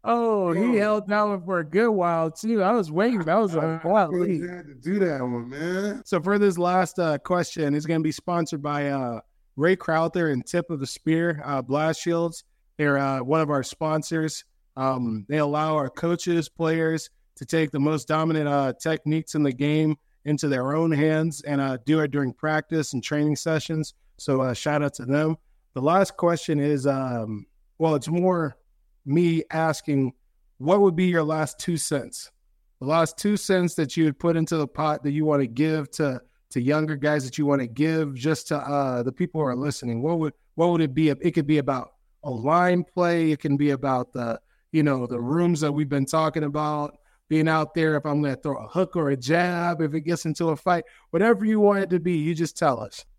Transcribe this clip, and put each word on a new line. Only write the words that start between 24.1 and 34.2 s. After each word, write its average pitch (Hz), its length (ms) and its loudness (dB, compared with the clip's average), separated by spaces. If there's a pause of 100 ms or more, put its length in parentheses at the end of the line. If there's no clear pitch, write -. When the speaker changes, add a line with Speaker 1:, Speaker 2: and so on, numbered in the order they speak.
Speaker 1:
So, 135 240 0
uh, 127 120 0
shout 147 280 -2
out 143 140 -2
to 120 100 -10
them. 156 300 2 (380)
The 127 80 -6
last 180 360 2
question 165 420 0
is, 143 280 0
um, 120 580 -4 (320)
well, 160 180 2
it's 147 120 -4
more 170 480 0 (500)
me 165 460 2
asking, 151 640 0 (460)
what 175 200 4
would 190 160 6
be 185 120 4
your 170 160 2
last 156 360 -2
two 170 160 -2
cents? - 560 -6 (480)
The 131 80 -6
last 160 300 2
two 208 180 0
cents 185 400 0
that 156 220 -2
you 160 80 4
would 151 120 0
put 170 200 2